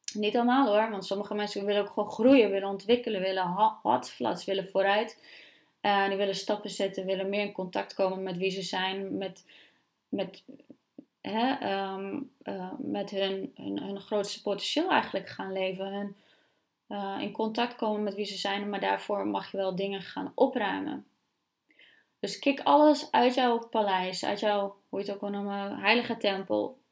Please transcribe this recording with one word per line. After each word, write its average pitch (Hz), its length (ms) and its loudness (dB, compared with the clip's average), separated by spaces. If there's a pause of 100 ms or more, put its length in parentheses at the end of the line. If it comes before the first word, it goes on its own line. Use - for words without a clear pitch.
(120)
niet 208 240 0
allemaal 247 300 4
hoor, 214 240 4
want 196 160 -6
sommige 202 280 -4
mensen 208 300 -4
willen 202 180 2
ook 202 60 -8
gewoon 208 220 -2
groeien, 240 400 8
willen 196 180 0
ontwikkelen, 208 520 0
willen 190 220 0
ha-, 190 400 2
hot - 280 2
flats, 208 340 -4
willen 190 240 -2
vooruit. 202 560 2 (560)
Eh, 196 280 4
die 196 80 0
willen 196 180 2
stappen 208 360 -4
zetten, 190 360 -2
willen 190 220 0
meer 202 120 0
in 202 120 -2
contact 185 420 -4
komen 190 280 0
met 185 140 -4
wie 190 140 0
ze 190 120 -4
zijn, 190 540 -4
met, 190 280 -8 (640)
met, 190 360 -6 (760)
hè, 233 340 0
ehm, 196 640 -4 (220)
eh, 190 360 -8
met 202 320 -6
hun, 196 440 -4
hun, 196 240 -6
hun 196 220 -8
grootste 202 420 -4
potentieel 285 480 -2
eigenlijk 208 380 0
gaan 190 240 -10
leven. 190 400 -4
Hun, 202 240 -8 (720)
eh, 196 320 -6
in 208 120 -4
contact 226 440 -2
komen 214 260 -2
met 202 120 -2
wie 202 120 -4
ze 196 100 -6
zijn, 202 340 -4
maar 196 100 -4
daarvoor 196 460 0
mag 196 240 -4
je 196 60 -8
wel 190 200 -2
dingen 196 260 -4
gaan - 320 -8
opruimen. 175 720 0 (1120)
Dus 196 180 -6
kik 277 220 2
alles 294 500 6
uit 247 240 6
jouw 240 340 2
paleis, 185 560 0
uit 202 160 -2
jouw, 202 360 0 (120)
hoe 196 100 -6
je 196 60 -4
het 202 100 -4
ook 196 60 -10
wil 202 100 -6
noemen, 202 480 -4
heilige 226 380 4
tempel. 190 640 -2 (140)